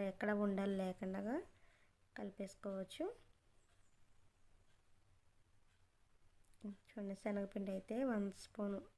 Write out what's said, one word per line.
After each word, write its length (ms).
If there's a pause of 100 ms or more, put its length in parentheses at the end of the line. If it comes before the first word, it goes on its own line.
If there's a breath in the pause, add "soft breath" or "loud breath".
ఎక్కడ 200 (120)
ఉండలు 360
లేకుండా 440 (920 soft breath)
కలిపేసుకోవచ్చు. 920 (3750)
చూడండి, 360
శనగపిండి 520
అయితే 240 (100)
వన్ 220 (100)
స్పూన్ 400 (200)